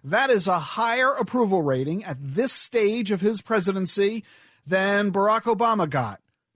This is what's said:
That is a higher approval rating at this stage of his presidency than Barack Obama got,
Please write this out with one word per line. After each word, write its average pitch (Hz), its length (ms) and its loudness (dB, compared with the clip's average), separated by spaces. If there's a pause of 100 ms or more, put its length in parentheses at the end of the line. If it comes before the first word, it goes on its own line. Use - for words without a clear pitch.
That 214 240 0
is 202 180 2
a 185 120 2
higher 233 560 0
approval 202 480 0
rating 143 420 -2
at 151 160 -10
this 143 320 -2
stage 220 580 0
of 185 120 -2
his 208 180 0
presidency 202 840 0 (420)
than 196 440 2
Barack 208 340 2
Obama 226 440 0
got, 123 320 -4 (360)